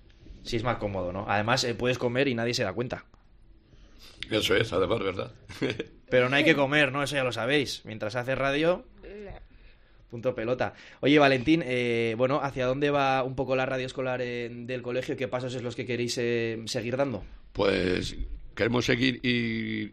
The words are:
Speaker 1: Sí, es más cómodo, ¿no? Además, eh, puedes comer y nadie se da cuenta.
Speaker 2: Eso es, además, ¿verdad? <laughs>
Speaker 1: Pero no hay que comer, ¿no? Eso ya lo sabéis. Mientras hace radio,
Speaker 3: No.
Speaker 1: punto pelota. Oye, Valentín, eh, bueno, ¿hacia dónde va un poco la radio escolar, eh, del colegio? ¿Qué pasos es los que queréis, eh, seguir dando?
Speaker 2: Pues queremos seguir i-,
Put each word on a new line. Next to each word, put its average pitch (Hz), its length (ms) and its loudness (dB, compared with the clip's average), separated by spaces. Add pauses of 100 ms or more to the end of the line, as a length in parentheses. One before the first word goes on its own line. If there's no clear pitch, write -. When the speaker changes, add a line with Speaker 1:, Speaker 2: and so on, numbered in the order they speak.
(420)
Speaker 1:
Sí, - 140 -4
es 110 80 -2
más 117 120 0
cómodo, 95 380 -4
¿no? 98 140 -4
Además, 110 360 2
eh, 120 100 -2
puedes 123 240 -2
comer 127 300 0
y 127 60 0
nadie 117 180 -2
se 120 120 -2
da 95 100 -4
cuenta. 120 320 -6 (1200)
Speaker 2:
Eso 104 240 2
es, - 180 4
además, 95 280 2
¿verdad? 95 320 -4 (280)
<laughs> - 500 -6
Speaker 1:
Pero 123 180 6
no 135 80 2
hay 151 80 4
que 160 100 8
comer, 143 380 4
¿no? 143 100 -2
Eso 139 140 -2
ya 135 80 0
lo 123 80 0
sabéis. 120 540 0
Mientras 110 300 -6
hace 123 180 -2
radio, 151 500 0 (180)
Speaker 3:
No. 202 280 -16 (800)
Speaker 1:
punto 120 240 -2
pelota. 117 400 -2 (260)
Oye, 143 180 6
Valentín, 143 460 6
eh, 120 540 0
bueno, 131 240 2
¿hacia 131 240 -2
dónde 143 240 2
va 135 320 2
un 131 120 -4
poco 131 220 0
la 131 80 2
radio 127 220 -2
escolar, 127 340 -4
eh, 120 320 -4
del 120 300 -6
colegio? 123 340 -2
¿Qué 127 100 -2
pasos 123 280 -4
es 123 80 -6
los 120 120 -4
que 120 120 -6
queréis, 120 320 -2
eh, 117 480 0
seguir 120 320 -4
dando? 127 260 -2 (300)
Speaker 2:
Pues 92 600 2 (400)
queremos 117 320 2
seguir 127 380 2
i-, 113 680 -2